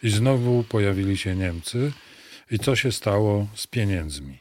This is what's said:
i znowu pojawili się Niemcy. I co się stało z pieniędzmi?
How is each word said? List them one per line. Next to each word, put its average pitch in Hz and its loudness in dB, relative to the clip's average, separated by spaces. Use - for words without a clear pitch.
i 117 2
znowu 123 4
pojawili 98 2
się 92 -2
Niemcy. 95 -2
I 110 -2
co 131 2
się 120 0
stało 104 2
z - -10
pieniędzmi? 78 -4